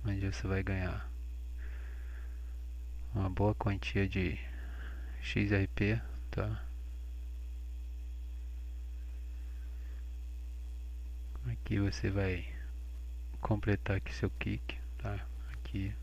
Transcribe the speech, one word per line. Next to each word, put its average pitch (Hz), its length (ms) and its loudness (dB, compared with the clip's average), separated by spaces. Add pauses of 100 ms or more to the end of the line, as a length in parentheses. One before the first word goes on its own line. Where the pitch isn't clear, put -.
onde 98 220 2
você 98 220 2
vai 95 160 4
ganhar 92 460 0 (2000)
uma 98 160 4
boa 101 260 6
quantia 98 540 2
de 90 280 2 (840)
X 101 300 4
R 98 160 8
P, 104 340 4 (300)
tá? 107 340 0 (4000)
Aqui 113 340 2
você 101 300 4
vai 95 440 2 (880)
completar 104 580 4
aqui - 160 -2
seu - 180 2
kick, - 460 -2 (200)
tá? 104 280 -2 (280)
Aqui. 98 500 0